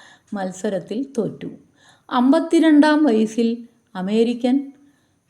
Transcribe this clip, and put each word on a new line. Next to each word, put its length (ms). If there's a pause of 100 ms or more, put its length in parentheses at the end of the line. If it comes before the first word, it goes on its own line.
(340)
മത്സരത്തിൽ 840
തോറ്റു. 320 (600)
അമ്പത്തിരണ്ടാം 960
വയസ്സിൽ 640 (280)
അമേരിക്കൻ 800 (560)